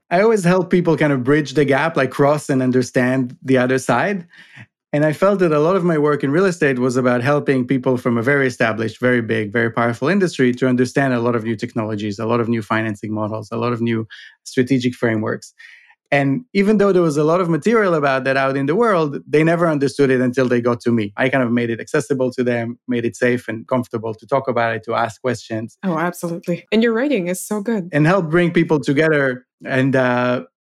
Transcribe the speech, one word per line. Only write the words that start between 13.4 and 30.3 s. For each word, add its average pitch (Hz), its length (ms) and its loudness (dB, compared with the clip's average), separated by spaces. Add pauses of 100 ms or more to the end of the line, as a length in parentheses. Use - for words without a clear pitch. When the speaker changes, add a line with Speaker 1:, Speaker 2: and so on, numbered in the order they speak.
Speaker 1:
a 117 40 -6
lot 117 160 -2
of 113 80 -4
new 113 280 -2 (340)
strategic 127 540 -2
frameworks. 110 580 -4 (580)
And 139 320 0 (100)
even 196 240 2
though 202 120 4
there 180 120 4
was 156 140 0
a 156 60 2
lot 165 180 2
of 175 80 -2
material 185 460 2
about 135 300 0
that 135 120 0
out 135 200 0
in 139 100 -2
the 151 80 0
world, 180 440 0 (100)
they 147 160 4
never 165 240 2
understood 143 420 2
it 127 100 4
until 127 280 0
they 120 120 2
got 117 200 0
to 120 100 -2
me. 107 260 0
I 131 120 0
kind 131 160 0
of 120 80 -2
made 120 180 0
it 113 80 -4
accessible 131 540 -2
to 131 100 -2
them, 120 460 -2
made 120 160 -2
it 117 100 -2
safe 120 320 0
and 110 220 -10
comfortable 117 460 -4
to - 120 -20
talk 135 220 -2
about 117 260 0
it, 110 120 -8
to 113 100 -4
ask 113 240 -4
questions. - 640 -6
Speaker 2:
Oh, 175 140 -2
absolutely. 170 720 -6
And 220 100 2
your 233 120 2
writing 226 340 -2
is 185 180 -6
so 214 140 -4
good. 196 320 -4
Speaker 1:
And 151 160 2
help 180 200 0
bring 175 240 2
people 165 280 2
together 143 640 0 (180)
and, 131 300 0
uh, 123 520 0 (180)